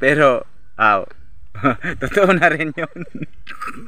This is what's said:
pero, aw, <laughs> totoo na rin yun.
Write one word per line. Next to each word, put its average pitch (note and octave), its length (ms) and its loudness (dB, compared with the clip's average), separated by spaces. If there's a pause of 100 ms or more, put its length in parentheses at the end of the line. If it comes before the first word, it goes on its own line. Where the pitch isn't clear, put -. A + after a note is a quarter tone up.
pero, C#3 480 4 (320)
aw, G#2 240 4 (480)
<laughs> C#3 500 -2
totoo F#3+ 300 4
na E3+ 160 4
rin D#3 240 0
yun. E3+ 260 -6 (880)